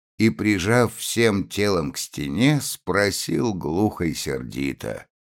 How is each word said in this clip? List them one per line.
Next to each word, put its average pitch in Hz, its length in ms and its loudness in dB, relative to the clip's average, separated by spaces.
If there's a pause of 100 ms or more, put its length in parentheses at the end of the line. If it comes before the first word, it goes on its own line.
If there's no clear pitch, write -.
(180)
и, 110 100 6
прижав 107 680 2
всем 107 540 0
телом 92 440 0
к - 40 -18
стене, 98 640 0
спросил 104 920 -2
глухо 92 500 0
и 80 80 0
сердито: 62 920 -6 (160)